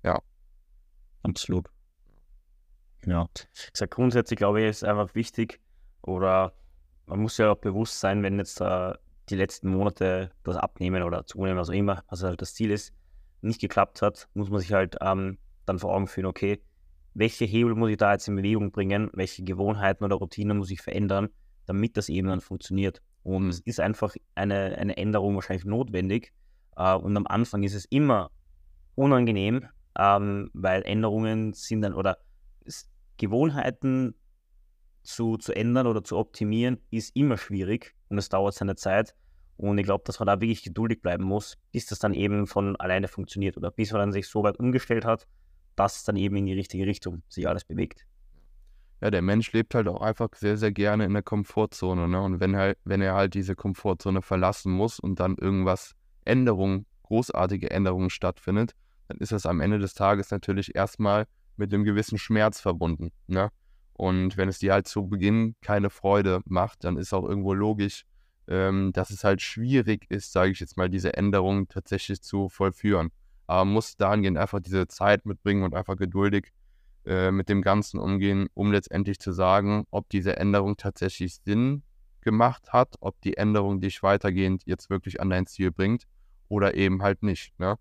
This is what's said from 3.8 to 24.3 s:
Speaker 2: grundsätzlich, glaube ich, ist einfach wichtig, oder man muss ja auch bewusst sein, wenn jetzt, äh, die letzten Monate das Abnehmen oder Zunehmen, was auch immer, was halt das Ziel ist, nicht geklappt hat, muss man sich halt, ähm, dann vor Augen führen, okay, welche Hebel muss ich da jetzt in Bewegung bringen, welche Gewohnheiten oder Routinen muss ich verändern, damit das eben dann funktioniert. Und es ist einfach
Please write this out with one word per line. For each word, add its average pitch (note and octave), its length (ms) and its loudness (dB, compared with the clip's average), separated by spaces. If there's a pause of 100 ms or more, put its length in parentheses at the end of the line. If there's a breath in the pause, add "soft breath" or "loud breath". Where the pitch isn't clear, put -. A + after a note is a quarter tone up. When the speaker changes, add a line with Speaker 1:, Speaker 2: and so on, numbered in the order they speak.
Speaker 2:
grundsätzlich, A#2+ 480 2
glaube G#2 240 4
ich, G#2+ 60 4
ist G#2+ 160 -4
einfach G#2 300 0
wichtig, - 460 -4 (400)
oder F#2 540 0 (500)
man G2 160 -6
muss G#2+ 160 -2
ja G#2+ 160 4
auch G2+ 60 0
bewusst G#2 420 -4
sein, G2 220 0
wenn G2 160 -2
jetzt, - 220 -8
äh, F#2 340 -2 (340)
die G2 80 -4
letzten F#2+ 320 -2
Monate F#2+ 640 0 (140)
das F2+ 120 -4
Abnehmen F2+ 460 -2
oder F2 240 -4
Zunehmen, F#2+ 320 -2
was E2 100 -2
auch E2+ 60 -4
immer, G2+ 340 0
was F2 140 -8
halt F2+ 180 -4
das - 140 -10
Ziel A2 160 -2
ist, - 240 -4 (480)
nicht A2 180 -4
geklappt - 400 0
hat, - 320 -2
muss G2+ 160 -4
man G2+ 120 -2
sich F2+ 120 -4
halt, F#2+ 300 2
ähm, F#2+ 340 -2 (300)
dann F#2 140 -2
vor F#2 120 -2
Augen F#2+ 140 2
führen, F#2+ 200 -6
okay, G2 360 -2 (540)
welche A2+ 300 2
Hebel A2+ 280 4
muss A2+ 160 2
ich G#2 60 0
da G2+ 160 6
jetzt G2 160 0
in G2+ 80 -2
Bewegung G2+ 360 0
bringen, G2+ 420 0
welche F#2+ 280 -6
Gewohnheiten G2 640 0
oder G2 120 0
Routinen G2+ 420 -2
muss F#2+ 120 -4
ich F2+ 120 -8
verändern, G2+ 480 -2 (340)
damit G2+ 320 -2
das - 140 -4
eben F#2 180 -2
dann F#2 140 -2
funktioniert. F#2+ 600 -4 (200)
Und F#2+ 260 -2
es F2 120 -4
ist A#2 200 -6
einfach G2+ 340 0 (200)